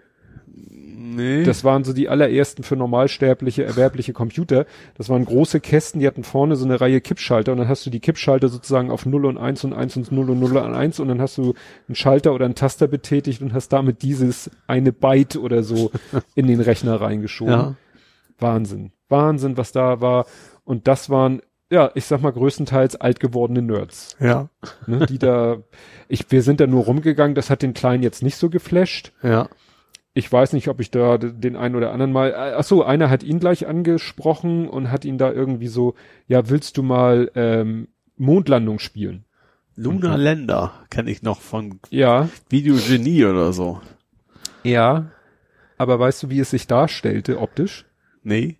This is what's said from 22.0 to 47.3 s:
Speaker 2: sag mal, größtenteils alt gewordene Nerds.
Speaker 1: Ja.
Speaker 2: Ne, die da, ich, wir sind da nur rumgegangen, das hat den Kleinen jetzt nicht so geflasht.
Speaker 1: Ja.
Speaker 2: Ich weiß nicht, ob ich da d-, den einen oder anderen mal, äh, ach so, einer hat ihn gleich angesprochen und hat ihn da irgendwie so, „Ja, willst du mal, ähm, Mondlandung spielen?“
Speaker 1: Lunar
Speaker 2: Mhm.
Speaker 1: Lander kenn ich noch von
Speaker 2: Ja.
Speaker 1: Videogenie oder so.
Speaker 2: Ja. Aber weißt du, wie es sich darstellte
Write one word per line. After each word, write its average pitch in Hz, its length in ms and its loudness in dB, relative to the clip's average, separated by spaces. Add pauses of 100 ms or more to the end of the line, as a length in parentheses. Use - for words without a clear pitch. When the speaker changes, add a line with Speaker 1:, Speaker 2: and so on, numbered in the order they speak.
Speaker 2:
sag 143 160 0
mal, 147 100 0
größtenteils 131 680 0
alt 127 220 0
gewordene 120 440 -2
Nerds. 104 560 -6
Speaker 1:
Ja. 131 300 0 (360)
Speaker 2:
Ne, 127 220 -2
die 131 100 -8
da, 120 400 2 (500)
ich, - 240 -6
wir 131 120 6
sind 139 160 2
da 143 80 4
nur 127 180 2
rumgegangen, 147 500 2
das 139 140 -2
hat 139 140 0
den 131 100 -2
Kleinen 127 300 0
jetzt - 200 -2
nicht 135 140 -2
so 175 120 0
geflasht. 175 600 -2 (120)
Speaker 1:
Ja. 117 260 0 (640)
Speaker 2:
Ich - 160 -4
weiß 120 220 4
nicht, 143 160 -2
ob 123 100 -4
ich 117 120 -6
da 120 260 2
d-, 117 140 -4
den 120 240 -4
einen 123 200 -4
oder 117 160 -2
anderen 131 200 -2
mal, 131 200 2
äh, 131 260 -6
ach 147 60 0
so, 175 200 4
einer 147 260 2
hat 131 140 2
ihn 156 160 -2
gleich 175 280 0
angesprochen 165 1000 -2
und 131 240 -6
hat 139 140 -4
ihn 135 140 -6
da 131 120 2
irgendwie 127 360 -4
so, 120 260 -2 (340)
„Ja, 123 220 2
willst 147 280 -2
du 135 60 0
mal, 123 520 2
ähm, 113 520 -2 (300)
Mondlandung 131 600 2
spielen?“ 98 460 -10 (500)
Speaker 1:
Lunar 160 420 -2
Speaker 2:
Mhm. 143 60 2
Speaker 1:
Lander 131 500 -2 (160)
kenn 117 180 -6
ich 110 160 -8
noch 110 180 -4
von 104 380 -10 (100)
Speaker 2:
Ja. 131 380 2 (220)
Speaker 1:
Videogenie 131 760 2
oder 92 280 2
so. 90 280 -6 (840)
Speaker 2:
Ja. 123 420 2 (720)
Aber 123 220 2
weißt 127 240 0
du, 139 60 -6
wie 135 100 -2
es 135 100 -2
sich - 180 -4
darstellte 120 720 -2